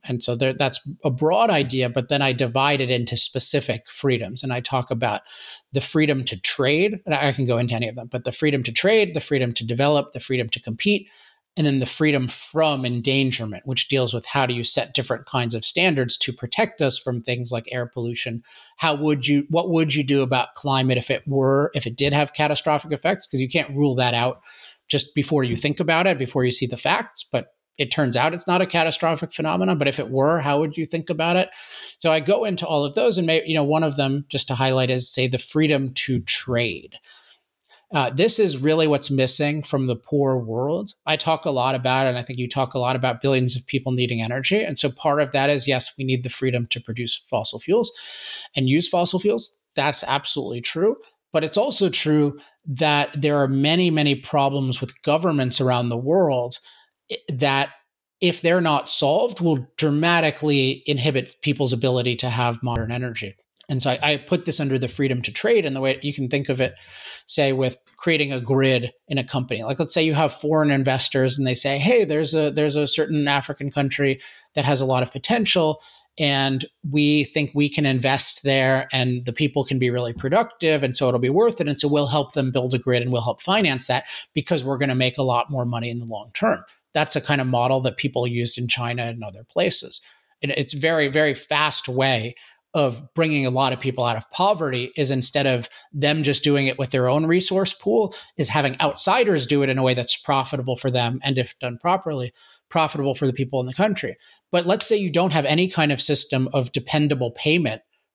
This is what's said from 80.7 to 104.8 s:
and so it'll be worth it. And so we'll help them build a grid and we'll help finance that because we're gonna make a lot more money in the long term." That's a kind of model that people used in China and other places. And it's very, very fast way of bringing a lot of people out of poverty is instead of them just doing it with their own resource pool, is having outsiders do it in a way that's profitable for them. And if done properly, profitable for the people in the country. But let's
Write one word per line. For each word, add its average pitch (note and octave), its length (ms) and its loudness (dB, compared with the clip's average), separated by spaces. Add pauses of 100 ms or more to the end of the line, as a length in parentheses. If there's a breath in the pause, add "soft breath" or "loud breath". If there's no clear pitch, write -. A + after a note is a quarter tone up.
and C3 120 0
so C#3 120 2
it'll B2 120 2
be B2+ 100 0
worth A3 300 2
it. D3+ 80 -2
And C#3+ 120 -2
so D3 80 2
we'll D3 200 2
help C#3 260 -2
them C3 180 0
build B2+ 220 -2
a B2+ 60 0
grid B2 220 0
and A#2+ 100 -4
we'll A#2+ 120 0
help A#2 180 -4
finance F3 460 0
that B2+ 160 0 (300 loud breath)
because D#3 300 -2
we're C3+ 140 -4
gonna C3+ 160 0
make B2+ 240 0
a C#3+ 60 0
lot A#2+ 260 0
more B2+ 160 -4
money A#2 240 -4
in A#2 100 -6
the A#2+ 60 -10
long A2+ 280 -12
term." - 300 0 (300 soft breath)
That's D3+ 220 0
a C#3 60 -2
kind C#3+ 200 2
of B2+ 60 -2
model B2+ 340 2
that B2+ 160 -2
people B2+ 300 -2
used A#2+ 300 -2
in A#2+ 100 -4
China A#2+ 360 -4
and A#2 200 -8
other G2+ 220 -14
places. - 560 -2 (420 soft breath)
And C#3 80 0
it's C#3 220 -2
very, D3+ 340 2
very D3 260 2
fast D3 540 -2
way B2+ 480 0 (400 loud breath)
of C3+ 380 0
bringing D3+ 320 0
a B2+ 60 0
lot B2+ 220 2
of B2+ 60 -6
people B2+ 240 -2
out A#2 140 0
of A2 140 -12
poverty D#3 640 0
is C#3 160 0
instead C#3 360 0
of B2 220 0 (220 loud breath)
them D3 300 0
just C#3 220 0
doing C#3+ 240 2
it C3 120 -2
with C3 100 -2
their B2+ 180 2
own D3 180 2
resource F#3 460 0
pool, G#3+ 440 0 (220 loud breath)
is C#3+ 120 0
having C#3 320 0
outsiders F#3 640 2
do C#3+ 160 2
it C3+ 80 2
in C3 80 0
a C3 60 0
way B2+ 100 4
that's B2 240 -2
profitable C3 580 -2
for C3 140 -4
them. B2 340 0
And C#3 140 0
if B2 220 -4
done A#2+ 200 -8
properly, E3 540 -2 (360 soft breath)
profitable C#3+ 440 0
for C3+ 140 0
the B2+ 60 0
people C3 260 -2
in B2+ 80 -4
the B2+ 80 -10
country. F#3+ 400 0 (360 soft breath)
But F3 140 2
let's F#3+ 220 0